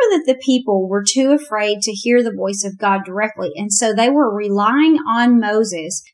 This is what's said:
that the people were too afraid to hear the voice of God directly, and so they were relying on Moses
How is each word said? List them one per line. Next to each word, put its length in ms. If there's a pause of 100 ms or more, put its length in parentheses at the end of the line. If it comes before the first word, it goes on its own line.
(120)
that 140
the 100
people 540
were 180
too 240
afraid 520
to 100
hear 280
the 140
voice 300
of 120
God 280
directly, 500
and 160
so 220
they 160
were 260
relying 640
on 420
Moses 640 (100)